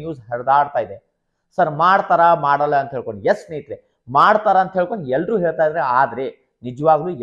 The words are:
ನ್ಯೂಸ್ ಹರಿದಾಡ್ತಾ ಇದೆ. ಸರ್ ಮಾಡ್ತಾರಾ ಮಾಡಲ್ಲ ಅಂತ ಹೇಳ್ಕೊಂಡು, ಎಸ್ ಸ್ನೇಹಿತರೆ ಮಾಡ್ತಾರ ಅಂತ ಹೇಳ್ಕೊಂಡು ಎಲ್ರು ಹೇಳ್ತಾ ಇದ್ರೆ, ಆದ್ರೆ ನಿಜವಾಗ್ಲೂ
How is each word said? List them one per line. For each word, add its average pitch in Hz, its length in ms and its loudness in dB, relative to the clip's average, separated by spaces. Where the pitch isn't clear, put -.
ನ್ಯೂಸ್ 151 280 -10
ಹರಿದಾಡ್ತಾ 135 580 0
ಇದೆ. 95 100 -16
ಸರ್ 165 140 0
ಮಾಡ್ತಾರಾ 180 460 4
ಮಾಡಲ್ಲ 143 360 0
ಅಂತ - 140 -12
ಹೇಳ್ಕೊಂಡು, 107 240 -10
ಎಸ್ - 140 -6
ಸ್ನೇಹಿತರೆ 143 320 -12
ಮಾಡ್ತಾರ 202 440 4
ಅಂತ 180 160 -8
ಹೇಳ್ಕೊಂಡು 180 260 -4
ಎಲ್ರು 220 260 -2
ಹೇಳ್ತಾ 160 260 0
ಇದ್ರೆ, 156 140 -4
ಆದ್ರೆ 131 240 -2
ನಿಜವಾಗ್ಲೂ 151 420 0